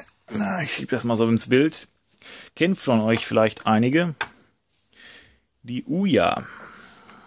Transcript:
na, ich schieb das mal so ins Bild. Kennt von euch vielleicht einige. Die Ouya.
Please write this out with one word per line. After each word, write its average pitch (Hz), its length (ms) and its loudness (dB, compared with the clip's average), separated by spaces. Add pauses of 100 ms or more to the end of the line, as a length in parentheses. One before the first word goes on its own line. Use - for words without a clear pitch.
(320)
na, 196 320 -2
ich - 100 -6
schieb 135 160 -8
das 123 140 -2
mal 117 140 0
so 113 100 2
ins 113 220 0
Bild. 139 400 0 (640)
Kennt 175 240 0
von 117 220 2
euch 113 260 0
vielleicht 110 400 2
einige. 131 480 2 (1500)
Die 120 240 -8
Ouya. 131 600 0 (800)